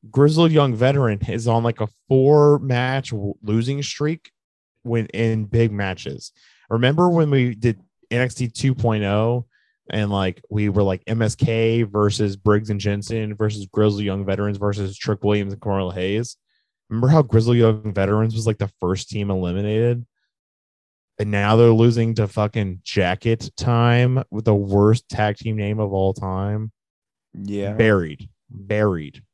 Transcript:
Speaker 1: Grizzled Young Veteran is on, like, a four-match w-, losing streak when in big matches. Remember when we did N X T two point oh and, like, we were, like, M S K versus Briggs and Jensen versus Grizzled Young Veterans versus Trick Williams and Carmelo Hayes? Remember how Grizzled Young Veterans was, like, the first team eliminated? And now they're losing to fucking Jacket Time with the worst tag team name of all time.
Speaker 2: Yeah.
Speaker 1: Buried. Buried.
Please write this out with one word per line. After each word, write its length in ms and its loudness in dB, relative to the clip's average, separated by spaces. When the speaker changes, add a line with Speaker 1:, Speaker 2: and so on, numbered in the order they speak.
Speaker 1:
Grizzled 420 4
Young 240 4
Veteran 520 2
is 200 -4
on, 160 2
like, 180 -2
a 60 -2
four-match 1000 2
w-, 320 -6
losing 400 -2
streak 500 -6
when 240 -2
in 380 -2
big 260 2
matches. 600 -6
Remember 400 2
when 220 2
we 240 2
did 260 -2
N 100 0
X 140 -2
T 120 -4
two 280 -2
point 280 -2
oh 420 0
and, 220 -4
like, 380 -2
we 200 -2
were, 140 0
like, 240 -2
M 140 -2
S 140 -2
K 480 0
versus 540 -2
Briggs 320 2
and 100 -4
Jensen 560 -6
versus 300 -4
Grizzled 380 0
Young 220 -4
Veterans 320 -4
versus 400 -4
Trick 260 -4
Williams 300 0
and 80 -14
Carmelo 300 -4
Hayes? 460 -4
Remember 200 0
how 140 6
Grizzled 340 2
Young 360 2
Veterans 420 0
was, 120 -4
like, 120 -2
the 200 -6
first 300 -4
team 220 -6
eliminated? 720 -2
And 140 -4
now 240 2
they're 160 8
losing 440 4
to 120 0
fucking 560 -4
Jacket 720 -2
Time 760 2
with 160 -8
the 80 4
worst 560 2
tag 280 -2
team 180 -6
name 240 -4
of 140 -2
all 200 0
time. 580 -6
Speaker 2:
Yeah. 400 -8
Speaker 1:
Buried. 560 0
Buried. 720 -4